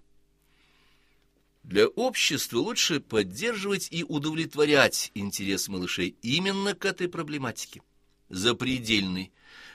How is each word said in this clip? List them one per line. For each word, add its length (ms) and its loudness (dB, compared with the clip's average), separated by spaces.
Для 240 4
общества 720 0
лучше 400 0
поддерживать 920 -2
и 100 -4
удовлетворять 1120 2
интерес 540 -4
малышей 540 -2
именно 520 0
к 120 -6
этой 220 -2
проблематике, 760 -8
запредельной 1040 0